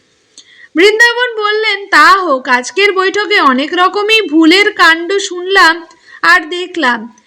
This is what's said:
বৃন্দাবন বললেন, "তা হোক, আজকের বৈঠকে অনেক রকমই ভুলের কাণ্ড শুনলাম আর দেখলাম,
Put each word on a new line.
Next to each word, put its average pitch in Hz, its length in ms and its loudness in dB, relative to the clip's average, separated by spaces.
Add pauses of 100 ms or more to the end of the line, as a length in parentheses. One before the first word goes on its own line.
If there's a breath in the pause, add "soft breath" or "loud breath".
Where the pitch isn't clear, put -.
(760 soft breath)
বৃন্দাবন 453 680 0
বললেন, 415 420 -4
"তা 339 260 4
হোক, 294 360 -2
আজকের 285 440 -2
বৈঠকে 381 480 -2
অনেক 285 340 0
রকমই 403 480 0
ভুলের 330 500 2
কাণ্ড 339 460 0
শুনলাম 359 680 0 (360 loud breath)
আর 359 180 2
দেখলাম, 311 760 -6 (100)